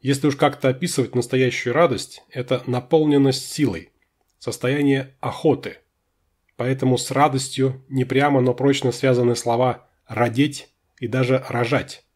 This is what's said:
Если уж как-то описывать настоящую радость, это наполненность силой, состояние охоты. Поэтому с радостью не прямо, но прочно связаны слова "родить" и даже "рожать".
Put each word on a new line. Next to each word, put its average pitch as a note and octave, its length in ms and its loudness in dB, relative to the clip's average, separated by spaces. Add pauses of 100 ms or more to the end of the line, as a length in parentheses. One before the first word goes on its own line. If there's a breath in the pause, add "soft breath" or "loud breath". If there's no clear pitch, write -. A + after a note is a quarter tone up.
Если C3+ 260 -2
уж C#3+ 100 2
как-то C#3 320 0
описывать C3 460 -4
настоящую B2 580 -2
радость, B2+ 580 0
это B2+ 360 -4
наполненность C#3 840 2
силой, G#2 400 -4 (480)
состояние C3+ 840 -2
охоты. - 580 -2 (800)
Поэтому B2+ 420 0
с - 120 -6
радостью C3 760 0
не C3 160 -2
прямо, C#3 380 2
но B2+ 100 2
прочно C3+ 400 0
связаны B2 420 2
слова A#2+ 540 -2 (180)
"родить" A#2+ 600 -2 (320)
и A#2 80 -8
даже B2+ 400 0
"рожать". A#2+ 560 -4 (100)